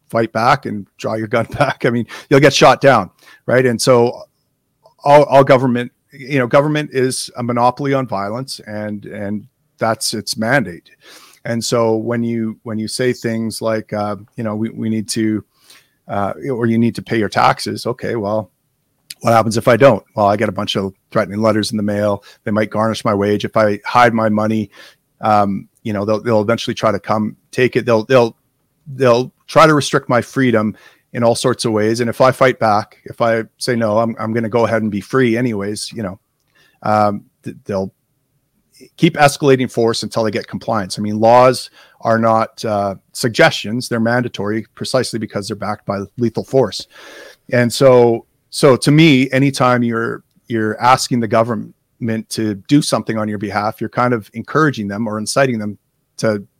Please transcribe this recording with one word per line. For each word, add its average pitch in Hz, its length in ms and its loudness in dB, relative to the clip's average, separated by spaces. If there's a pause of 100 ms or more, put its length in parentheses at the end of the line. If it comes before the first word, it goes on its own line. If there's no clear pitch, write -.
fight 113 220 -2
back 127 360 0
and 104 180 -8 (120)
draw 110 180 -6
your 110 120 -6
gun 113 180 -2
<laughs> - 120 -12
back, 135 280 -2
I 135 40 2
mean, 120 160 -2 (240)
you'll 139 100 6
get 139 140 6
shot 175 280 6
down, 117 280 4 (380)
right? 127 180 2
And 117 160 0
so 120 420 2 (800)
all, 143 200 8
all 135 200 6
government, 123 480 2 (200)
you 139 260 -6
know, 127 80 2
government 147 480 0
is 127 420 -2
a 123 60 -8
monopoly 123 540 0
on 131 120 -2
violence, 104 520 -8
and, 107 480 -10
and 104 400 -10 (320)
that's 113 340 -4
its 107 240 -10
mandate. 110 540 -4 (540)
And 113 200 -4
so 117 300 0
when 117 280 -4
you, 113 380 -6
when 110 160 -8
you 110 100 -6
say 123 240 -2
things 113 500 -6
like, 110 300 -4
uh, 104 260 -6 (180)
you 120 80 -10
know, 107 120 -6
"We, 110 140 -4
we 110 200 -6
need 110 200 -4
to, 107 340 -2 (640)
uh, 101 260 -6 (180)
or 117 160 -2
you 113 100 2
need 117 180 0
to - 60 -8
pay 117 160 -4
your 104 100 0
taxes." 117 580 -2
Okay, 110 300 -6
well, 107 360 -4 (720)
what 117 120 2
happens 110 240 2
if 117 100 0
I 123 80 6
don't? 113 300 4 (100)
Well, 104 120 2
I 101 100 2
get 107 100 -2
a 101 60 -6
bunch 104 240 -6
of 98 160 -4 (180)
threatening 104 300 -2
letters 107 300 0
in 107 60 -6
the 104 60 -4
mail. 104 400 -2 (200)
They 117 80 -6
might 107 180 0
garnish 110 340 -2
my 113 100 0
wage. 101 300 0
If 110 140 -4
I 104 260 2
hide 120 300 4
my 110 160 0
money, 107 400 -2 (500)
um, 104 480 0 (140)
you 113 100 -6
know, 101 140 -4
they'll, 107 160 0
they'll 110 200 2
eventually 113 340 -4
try 113 180 0
to 98 60 -4
come 107 360 -4 (160)
take 127 240 0
it. 120 100 0
They'll, 113 200 2
they'll, 120 320 4 (500)
they'll 127 460 0 (140)
try 156 200 6
to 156 60 4
restrict 143 340 0
my 120 140 2
freedom 110 560 0 (340)
in 120 120 -4
all 117 120 4
sorts 127 300 -2
of 113 80 0
ways. 107 260 0
And 117 100 -2
if - 120 -4
I 131 100 6
fight 131 260 2
back, 110 460 -2
if - 180 -10
I 113 220 0 (140)
say, 127 180 -4
"No, 110 240 0
I'm, 113 180 -2
I'm 110 140 -6
gonna 117 160 -4
go 117 180 2
ahead 113 160 -2
and 107 100 -4
be 101 100 -6
free 123 340 0
anyways," 107 560 -6
you 113 120 -10
know, 95 160 -10 (640)
um, 107 420 0 (180)
th-, - 220 -14
they'll 95 280 -6 (1040)
keep 170 180 2
escalating 143 560 2
force 113 320 -2
until 113 200 -4
they 110 80 -2
get - 160 -6
compliance. 107 520 -6
I - 20 -6
mean, 107 180 -4
laws 123 500 4 (320)
are 113 160 0
not, 113 480 0
uh, 101 300 -2 (180)
suggestions. 127 720 0
They're 117 120 -4
mandatory 113 640 -4 (100)
precisely 120 440 -4
because 104 280 -8
they're 107 80 -8
backed 101 300 -10
by 101 140 -4 (180)
lethal 117 260 -4
force. 123 440 0 (680)
And 120 180 2
so, 120 540 4 (240)
so 139 260 4
to 143 160 0
me, 143 400 4
anytime 131 520 2
you're, 117 400 -4 (240)
you're 110 340 -4
asking 127 400 2
the 113 80 -4
government 113 1000 -4
to 107 260 -4
do 143 260 2
something 113 360 -4
on 107 120 -4
your 104 80 -6
behalf, 104 420 -4
you're 110 100 -6
kind 123 240 0
of 110 200 -6
encouraging 117 560 -2
them 107 180 -6
or 107 100 -6
inciting 120 420 -2
them 104 180 -8 (400)
to 104 280 -2 (140)